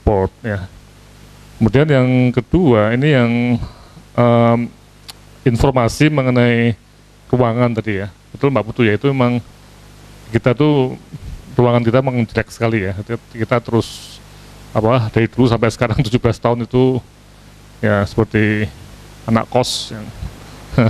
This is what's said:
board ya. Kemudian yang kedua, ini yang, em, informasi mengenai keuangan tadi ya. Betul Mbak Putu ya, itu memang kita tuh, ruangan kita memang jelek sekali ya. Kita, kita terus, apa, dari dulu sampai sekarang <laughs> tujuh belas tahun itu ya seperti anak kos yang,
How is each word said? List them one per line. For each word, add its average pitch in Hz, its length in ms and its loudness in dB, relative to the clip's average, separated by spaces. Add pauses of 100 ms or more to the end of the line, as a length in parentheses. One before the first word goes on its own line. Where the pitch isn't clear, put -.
board 95 320 0
ya. 101 320 -8 (880)
Kemudian 131 280 2
yang 131 200 2 (240)
kedua, 120 640 2
ini 135 160 0
yang, 120 200 2 (840)
em, 117 440 4 (840)
informasi 127 680 2
mengenai 120 680 2 (520)
keuangan 120 440 2
tadi 107 320 -4
ya. 95 80 -14 (160)
Betul 139 240 -2
Mbak 104 160 0
Putu 123 160 -4
ya, 104 80 4
itu 139 160 0
memang 123 320 0 (880)
kita 117 240 0
tuh, 135 400 0 (640)
ruangan 120 240 4
kita 113 220 0
memang 123 260 -2
jelek 113 240 -2
sekali 113 320 -2
ya. 98 80 -6
Kita, 107 240 -8
kita 117 400 -4
terus, - 640 -4 (480)
apa, 113 400 0
dari 110 160 0
dulu 120 240 0
sampai 113 240 0
sekarang 113 280 -2
<laughs> 127 40 0
tujuh 110 160 -2
belas 113 160 0
tahun 117 320 -2
itu 127 320 0 (800)
ya 104 240 0
seperti 107 640 0 (560)
anak 113 240 -2
kos - 480 -4
yang, 107 80 -14 (840)